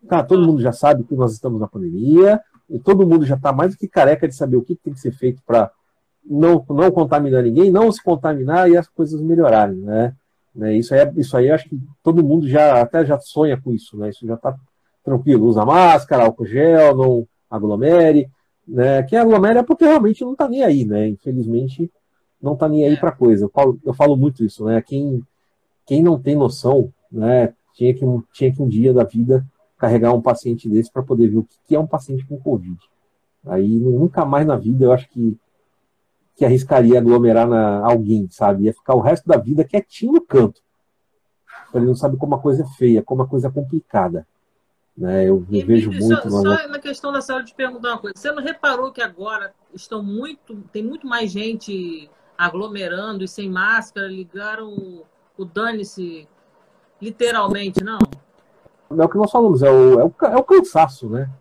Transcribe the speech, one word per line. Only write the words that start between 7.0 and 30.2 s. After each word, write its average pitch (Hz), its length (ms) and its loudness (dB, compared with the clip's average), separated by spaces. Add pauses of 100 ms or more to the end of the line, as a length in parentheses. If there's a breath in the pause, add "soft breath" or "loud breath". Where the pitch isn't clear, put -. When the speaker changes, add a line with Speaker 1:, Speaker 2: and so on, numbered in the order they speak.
Speaker 1:
ninguém, 143 280 2
não 214 200 4
se - 120 -10
contaminar 156 680 0
e 170 60 6
as 170 120 -2
coisas 156 320 -6
melhorarem, 117 580 2
né? 110 360 -4 (400)
Né, 107 220 -4
isso 117 180 -2
aí 135 60 6
é, 143 160 2
isso 135 200 -4
aí 127 120 4
eu 156 60 4
acho - 140 -4
que 135 120 -10 (220)
todo 165 200 2
mundo 147 260 2
já, 143 320 4
até 156 240 0
já 139 140 0
sonha 147 420 -2
com 127 120 -8
isso, 107 260 -10
né? 104 120 -8
Isso 113 160 -16
já 113 100 -6
tá 131 200 -8 (480)
tranquilo. 131 420 2
Usa 107 180 2
máscara, 151 600 4
álcool 113 220 -2
gel, 147 500 4
não 127 300 0 (240)
aglomere, 135 800 2 (360)
né? 135 360 0
Quem 170 160 -2
aglomera 226 420 4
é - 40 -2
porque 320 200 0
realmente 247 400 2
não 254 120 -8
tá 285 120 -4
nem 262 140 -4
aí, 143 220 2
né? 107 240 -2
Infelizmente, 127 840 -6 (500)
não 139 160 -4
tá 156 120 -2
nem 151 180 2
aí 147 80 4
Speaker 2:
É. - 20 0
Speaker 1:
pra 160 160 0
coisa. 107 340 2
Eu - 20 -8
falo, 135 360 0
eu 123 100 -4
falo 143 220 2
muito 131 280 -2
isso, 107 200 -8
né? 110 160 0
Quem, 139 420 -6 (640)
quem 147 160 0
não 165 180 2
tem 139 160 -2
noção, 131 560 0 (180)
né? 117 420 0 (220)
Tinha 123 200 0
que, 131 100 -6 (280)
tinha 131 200 -2
que 139 100 -6
um 131 60 -2
dia 117 260 2
da 120 100 2
vida 127 400 -2 (320)
carregar 117 360 2
um 120 100 -2